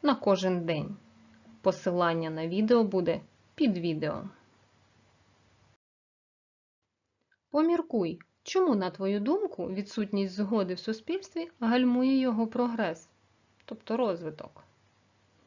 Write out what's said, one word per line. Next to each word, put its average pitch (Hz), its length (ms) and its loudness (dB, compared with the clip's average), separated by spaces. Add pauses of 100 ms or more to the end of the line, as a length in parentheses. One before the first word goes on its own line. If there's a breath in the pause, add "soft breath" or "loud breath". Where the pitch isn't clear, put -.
на 285 140 4
кожен 180 500 2
день». 156 300 -2 (680)
Посилання 175 680 2
на 160 180 -4
відео 214 360 4
буде 180 380 0 (340)
під 220 220 2
відео. 160 460 -2 (3250)
Поміркуй, 294 680 0 (240)
чому, 370 320 2
на 190 140 0
твою 196 300 -2
думку, 294 480 -2
відсутність 196 680 -4
згоди 196 400 -2
в 180 60 -6
суспільстві 339 800 -8
гальмує 247 600 2
його 226 280 0
прогрес, 226 640 -2 (560)
тобто 226 320 -6
розвиток? 175 680 -4 (840)